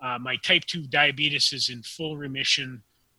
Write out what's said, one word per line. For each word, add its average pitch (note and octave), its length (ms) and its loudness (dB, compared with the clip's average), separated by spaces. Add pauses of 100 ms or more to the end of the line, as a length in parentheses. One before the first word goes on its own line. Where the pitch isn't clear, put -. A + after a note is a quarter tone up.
Uh, B2+ 180 -4
my B2+ 180 -2
type F3+ 280 2
two E3 220 -6
diabetes C#3+ 680 4
is B2+ 160 0
in A#2+ 140 -10
full D#3 340 -6
remission. C3+ 680 -2 (360)